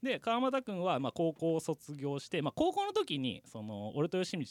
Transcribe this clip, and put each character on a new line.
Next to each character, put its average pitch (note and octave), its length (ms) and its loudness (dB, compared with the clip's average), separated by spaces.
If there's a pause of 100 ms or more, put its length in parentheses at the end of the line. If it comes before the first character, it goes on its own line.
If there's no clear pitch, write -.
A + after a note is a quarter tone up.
で、 B3 160 0
川 A#3 220 2
又 C4 220 2
く A3 100 -6
ん F#3 80 -2
は、 F3 180 2
ま C3+ 120 0
あ、 - 20 -10
高 E3 220 2
校 E3 220 2
を D#3+ 40 2
卒 D3+ 340 -6
業 C#3+ 240 -2
し - 120 -10
て、 F3 100 0
ま C#3+ 80 2
あ、 - 80 -2
高 D#4+ 160 4
校 G4 140 0
の G4+ 80 -4
時 E4+ 240 2
に、 B2+ 260 -2
そ - 180 -12
の、 G#2+ 320 -6
俺 D3+ 140 2
と F#3 140 0
吉 F3+ 160 -4
道 C3+ 120 -2